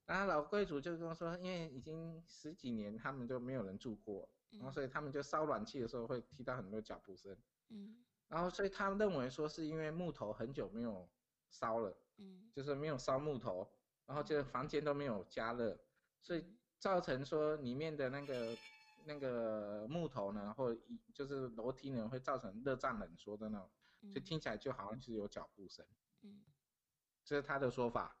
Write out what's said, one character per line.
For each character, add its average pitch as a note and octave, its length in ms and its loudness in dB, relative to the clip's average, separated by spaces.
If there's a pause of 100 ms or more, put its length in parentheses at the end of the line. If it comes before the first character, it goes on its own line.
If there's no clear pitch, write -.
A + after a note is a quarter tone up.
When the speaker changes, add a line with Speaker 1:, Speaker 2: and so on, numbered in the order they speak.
Speaker 1:
然 F3 140 2
后 G3 60 4
老 D#3 160 6
贵 G3+ 240 4
族 C#3+ 140 0
就 E3+ 180 0
跟 E3 100 -4
我 E3 60 -2
说， E3+ 240 -2
因 F#3 140 -2
为 E3 180 -2
已 C3 120 -8
经 E3 460 -6
十 - 260 -8
几 C3 180 -4
年 G#2+ 240 0
他 C3+ 160 -2
们 B2+ 160 -4
就 B2+ 120 0
没 B2 140 -4
有 B2 100 0
人 F#2+ 140 -4
住 A2 180 -4
过， G2+ 340 -8 (220)
Speaker 2:
嗯。 G#2+ 80 -16
Speaker 1:
然 B2 80 -8
后 C3+ 40 -6
所 C#3+ 120 -2
以 C3 40 0
他 D3+ 140 -2
们 C#3+ 100 -4
就 C#3+ 100 0
烧 D#3 240 2
暖 A2+ 200 2
气 - 140 -6
的 A#2 80 0
时 B2+ 100 -4
候 A#2 80 -2
会 B2 160 0
听 B2+ 240 -12
到 B2+ 100 0
很 G2 140 -6
多 G#2+ 100 -2
脚 G2 200 -8
步 F#2+ 160 -14
声。 F#2+ 200 -12 (340)
Speaker 2:
嗯。 A3 340 -12 (240)
Speaker 1:
然 D#3+ 140 0
后 F3+ 80 4
所 G3 160 0
以 F#3+ 40 2
他 G3 220 0
认 G3+ 240 4
为 B2+ 140 2
说 D3+ 180 0
是 D#3 180 -2
因 D#3 120 0
为 D#3 120 0
木 E3 220 0
头 G#2+ 220 -2
很 A#2 200 -2
久 A#2+ 160 -2
没 A2 120 -4
有 G2 280 -2 (400)
烧 A#2 300 2
了， G2+ 180 0 (200)
Speaker 2:
嗯。 G3 360 -16
Speaker 1:
就 C#3 80 -6
是 C#3 140 2
没 D3 120 0
有 D3 100 2
烧 C3 200 4
木 C#3+ 200 2
头， G2 320 0 (360)
然 C3+ 100 -4
后 D3 60 2
就 C#3+ 220 4
房 C3+ 240 0
间 D3 160 2
都 D3 100 4
没 C#3+ 120 2
有 G#2 200 2
加 A#2 280 0
热， A#2 180 4
Speaker 2:
嗯。 - 80 -6 (420)
Speaker 1:
所 F3+ 140 -2
以 D#3 100 -2 (320)
造 F#3 240 6
成 C#3 240 2
说 D3+ 320 6
里 B2 160 -2
面 D3+ 220 0
的 C3+ 140 2
那 C#3 120 -2
个， B2 340 0 (500)
那 D3+ 140 -6
个 A2 680 0
木 E3+ 180 0
头 G2+ 240 0
呢， G#2 240 -2
或 B2 180 2
一， - 260 -8 (140)
就 C#3+ 120 -4
是 C3+ 240 -2
楼 A2+ 220 -2
梯 C#3 180 -6
呢， A#2 180 0
会 B2+ 120 -2
造 C3 180 0
成 A2 260 -6
热 C3+ 120 4
胀 B2 240 0
冷 F2 180 -8
缩 G#2 180 -6
的 G#2+ 140 -4
那 G#2+ 80 -2
种， F#2+ 120 -10 (320)
Speaker 2:
嗯。 G3+ 100 -14
Speaker 1:
所 C#3+ 80 -2
以 C3 40 -6
听 D#3 160 -2
起 - 80 -2
来 G#2+ 100 0
就 C3 140 -2
好 G2+ 200 -4
像 B2+ 100 -6
是 A#2+ 120 -8
有 G#2 140 0
脚 F2 280 -8
步 F#2+ 120 -14
声。 - 180 -16 (360)
Speaker 2:
嗯。 G#3 240 -18 (760)
Speaker 1:
这 D3 120 0
是 C#3+ 60 4
他 C#3 180 0
的 B2+ 120 6
说 A#2+ 180 4
法， G#2+ 320 0